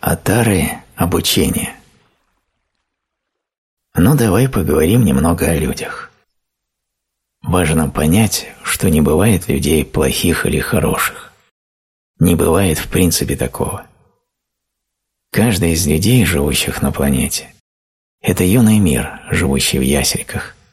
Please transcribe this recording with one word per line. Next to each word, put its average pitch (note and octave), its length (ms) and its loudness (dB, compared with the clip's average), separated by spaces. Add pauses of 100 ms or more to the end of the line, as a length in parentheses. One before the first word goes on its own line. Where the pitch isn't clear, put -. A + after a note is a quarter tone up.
отары, G2 680 0 (260)
обучение. - 800 -2 (2250)
Ну, C#3 200 4
давай A#2 360 2
поговорим D#2+ 520 2
немного E2 440 0
о E2 80 0
людях. - 580 -6 (1300)
Важно D#2+ 480 0
понять, E2 600 0 (140)
что - 280 -2
не D#2 100 2
бывает E2 480 2
людей C#2+ 380 0
плохих - 580 -2
или - 160 0
хороших. - 720 -4 (840)
Не F2 160 4
бывает D#2+ 420 2
в - 120 -8
принципе - 460 0
такого. - 520 -6 (1500)
Каждый G2 400 2
из E2 140 -2
людей, F2+ 400 2
живущих D2 560 -2
на C2+ 100 -2
планете, - 640 -2 (680)
это F#2 240 0
юный A2 340 4
мир, D#2 520 -2
живущий C#2 480 -2
в C2+ 40 0
ясельках - 720 -4 (180)